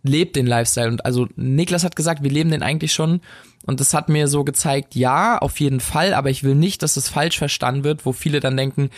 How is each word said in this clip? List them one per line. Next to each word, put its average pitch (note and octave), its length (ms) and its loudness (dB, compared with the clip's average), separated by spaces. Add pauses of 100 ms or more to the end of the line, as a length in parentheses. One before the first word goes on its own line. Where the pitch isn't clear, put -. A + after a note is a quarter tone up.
lebt D3+ 340 0
den B2+ 100 2
Lifestyle A#2+ 420 0
und A#2 160 -4
also B2 300 0
Niklas E3 480 0
hat F3 140 -2
gesagt, D#3 260 -2
wir C#3 80 0
leben D#3+ 200 2
den D#3 120 0
eigentlich D3+ 300 -2
schon E3 280 0 (460)
und C3 140 -4
das - 120 0
hat D3+ 160 0
mir D3+ 200 2
so C#3+ 160 0
gezeigt, C#3+ 500 -2
ja, D3 440 2
auf - 200 -2
jeden C3+ 220 2
Fall, F3 340 0
aber C#3 160 0
ich C3+ 140 -4
will C3+ 100 4
nicht, E3+ 300 2
dass D3+ 100 0
das C#3 140 -4
falsch D#3 300 0
verstanden C#3 440 -2
wird, D3 240 -2
wo C3 60 0
viele D3 260 -2
dann C3+ 180 0
denken, C3+ 420 0